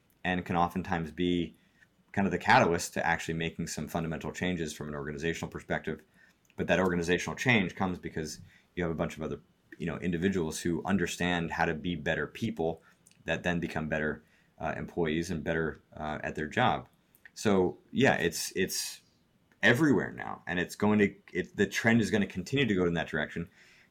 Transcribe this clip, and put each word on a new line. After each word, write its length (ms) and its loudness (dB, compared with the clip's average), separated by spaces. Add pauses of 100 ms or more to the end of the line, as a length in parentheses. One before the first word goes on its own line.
(240)
and 200 0
can 120 -2
oftentimes 540 0
be 460 0 (560)
kind 140 2
of 60 2
the 60 0
catalyst 560 4
to 120 -2
actually 280 -2
making 320 -4
some 200 -8
fundamental 460 -4
changes 400 -4
from 160 -10
an 60 -10
organizational 560 -4
perspective. 500 -6 (560)
But 100 -4
that 140 4
organizational 560 2
change 400 2
comes 220 -2
because 420 -8 (340)
you 80 -2
have 80 0
a 60 -4
bunch 200 -2
of 60 -8
other, 180 -8 (380)
you 80 -6
know, 120 -4
individuals 600 0
who 240 -2
understand 680 0
how 140 2
to 80 0
be 200 -4
better 320 -2
people 560 -4 (440)
that 160 -2
then 180 0
become 280 -4
better, 360 -2 (340)
uh, 180 -4
employees 540 -2
and 140 -4
better, 380 0 (140)
uh, 260 -6
at 120 -6
their 120 -4
job. 400 2 (480)
So 440 2 (140)
yeah, 220 6
it's, 420 -2
it's 440 -2 (640)
everywhere 500 4
now, 340 -10
and 120 -2
it's 160 -2
going 240 4
to, 160 4 (180)
it, 240 -4
the 100 4
trend 340 2
is 100 2
gonna 160 2
continue 400 -2
to 80 2
go 120 2
in 80 0
that 140 -2
direction. 400 -4 (420)